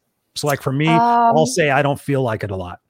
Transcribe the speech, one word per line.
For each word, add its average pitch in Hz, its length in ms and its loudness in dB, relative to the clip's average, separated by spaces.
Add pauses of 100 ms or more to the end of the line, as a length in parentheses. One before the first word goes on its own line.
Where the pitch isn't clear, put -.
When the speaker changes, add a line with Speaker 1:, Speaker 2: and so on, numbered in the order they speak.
(360)
Speaker 1:
So, 147 100 -6
like, 139 160 -2
for 135 100 -4
me, 151 160 0
I'll 233 520 4
Speaker 2:
Um, 156 60 2
Speaker 1:
say, 165 240 0
"I 139 120 2
don't 139 180 -2
feel 135 220 -2
like 110 220 -4
it," 101 60 -8
a 98 60 -6
lot. 87 340 -10